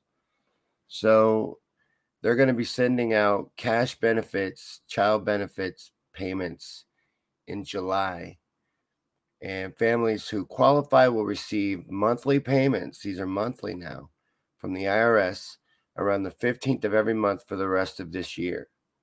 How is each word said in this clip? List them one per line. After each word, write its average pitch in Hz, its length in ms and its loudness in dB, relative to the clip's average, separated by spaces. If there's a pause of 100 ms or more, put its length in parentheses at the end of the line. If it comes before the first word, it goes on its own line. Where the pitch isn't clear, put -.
(880)
So 110 720 2 (640)
they're 120 140 2
gonna 131 180 4
be 117 120 -2
sending 123 480 0
out 101 420 2
cash 120 420 0
benefits, 110 920 -2
child 104 360 2
benefits 98 680 -4 (220)
payments 92 720 -8 (600)
in 98 160 -8
July. 92 760 -4 (1000)
And 95 380 -8
families 113 520 2
who 98 160 -4
qualify 131 600 4
will 110 180 0
receive 101 640 -4
monthly 120 500 0
payments, 135 640 0
these 95 180 -6
are 92 80 -4
monthly 101 480 -4
now, 71 340 -12 (480)
from 95 160 -8
the 95 140 -4
I 101 120 2
R 117 180 4
S 98 400 -2 (400)
around 98 260 0
the 92 80 -6
fifteenth 123 540 -2
of 101 80 -2
every 107 200 2
month 101 340 -2
for 101 80 -8
the 95 120 -2
rest 92 320 -2
of 87 120 -10
this 87 260 -8
year. 85 320 -6 (340)